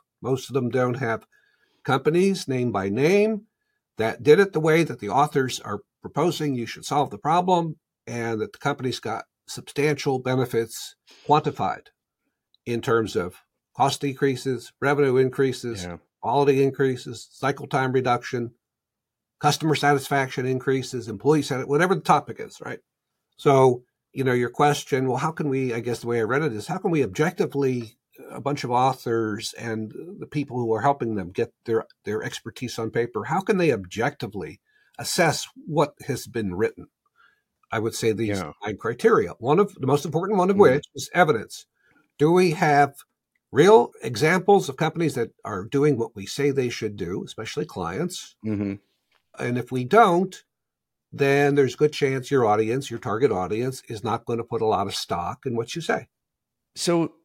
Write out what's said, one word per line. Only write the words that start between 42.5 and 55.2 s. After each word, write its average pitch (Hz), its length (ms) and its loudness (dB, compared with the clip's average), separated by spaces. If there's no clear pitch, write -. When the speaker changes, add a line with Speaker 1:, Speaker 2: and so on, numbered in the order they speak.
Speaker 1:
have 143 440 4
real 214 400 8
examples 160 680 4
of - 80 -8
companies 160 380 0
that 117 160 -2
are 101 220 -6
doing 139 320 2
what 113 180 -4
we 98 100 -12
say 143 260 0
they 127 180 0
should 104 260 -6
do, 98 300 -6
especially - 400 -8
clients? 98 800 -8
Speaker 2:
Mm-hmm. 101 300 -4
Speaker 1:
And 123 200 -2
if 123 160 -6
we 127 100 -2
don't, 190 580 4
then 139 440 2
there's 135 180 2
a - 40 -18
good 151 140 2
chance 135 400 -2
your 131 140 4
audience, 110 440 0
your 117 100 -10
target 113 320 0
audience, 107 580 -4
is 110 140 -10
not 113 220 -4
gonna 117 200 -4
put 113 160 -4
a 110 40 0
lot 98 220 0
of 98 80 -8
stock - 500 -8